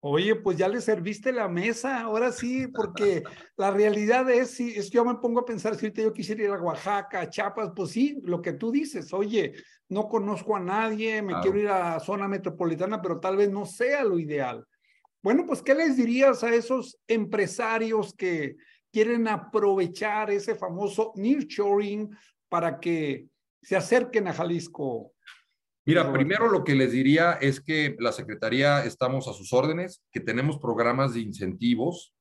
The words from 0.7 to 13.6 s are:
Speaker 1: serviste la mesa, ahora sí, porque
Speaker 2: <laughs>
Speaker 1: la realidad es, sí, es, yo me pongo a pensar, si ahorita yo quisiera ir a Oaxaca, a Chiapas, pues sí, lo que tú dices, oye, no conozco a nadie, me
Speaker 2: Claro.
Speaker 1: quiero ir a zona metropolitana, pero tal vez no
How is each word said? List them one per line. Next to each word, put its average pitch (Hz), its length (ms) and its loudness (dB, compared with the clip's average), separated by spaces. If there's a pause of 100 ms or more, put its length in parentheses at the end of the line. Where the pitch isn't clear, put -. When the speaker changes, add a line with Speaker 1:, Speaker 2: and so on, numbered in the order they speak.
Speaker 1:
serviste 208 500 -2
la 226 160 -2
mesa, 226 540 -2
ahora 226 280 0
sí, 247 360 -4
porque 202 580 0
Speaker 2:
<laughs> - 320 -18
Speaker 1:
la 196 140 2
realidad 214 580 4
es, 247 220 4
sí, 233 260 -6
es, 202 140 -6
yo 233 120 4
me 240 120 2
pongo 233 260 0
a 233 60 -4
pensar, 220 300 -2
si 214 100 -4
ahorita 220 160 -2
yo 220 100 2
quisiera 214 300 -6
ir 202 80 2
a 196 100 -2
Oaxaca, 190 640 -2
a 151 80 -8
Chiapas, 202 440 -4
pues 185 180 -6
sí, 285 300 0
lo 175 200 -2
que 170 100 -4
tú 226 180 -4
dices, 285 440 -4
oye, 202 400 0 (340)
no 208 220 -2
conozco 208 460 -2
a 196 40 -4
nadie, 214 640 -2
me 202 60 -4
Speaker 2:
Claro. 175 140 -2
Speaker 1:
quiero 190 160 2
ir 208 100 0
a 175 320 0
zona 196 280 -4
metropolitana, 185 720 -2
pero 175 180 -4
tal 190 200 0
vez 202 100 6
no 196 160 -4